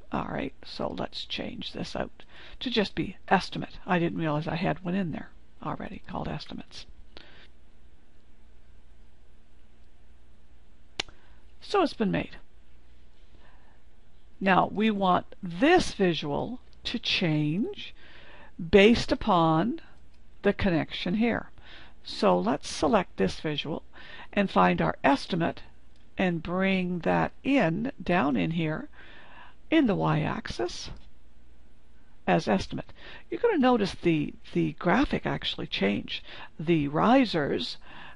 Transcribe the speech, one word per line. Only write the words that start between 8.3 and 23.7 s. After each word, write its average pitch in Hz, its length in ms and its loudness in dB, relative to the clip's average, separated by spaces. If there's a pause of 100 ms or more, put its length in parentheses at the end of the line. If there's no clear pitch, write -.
So 392 220 2
it's 294 100 2
been 196 200 0
made. - 240 -2 (2000)
Now 180 320 6
we 214 200 4
want 190 500 2
this 220 520 6
visual 151 680 0 (240)
to - 160 -4
change 160 960 0 (720)
based 208 400 10
upon 185 680 4 (640)
the 202 100 6
connection 180 640 2
here. 220 360 2 (540)
So 185 340 6
let's 190 300 0
select 240 480 2
this 190 240 0
visual 147 420 -2 (500)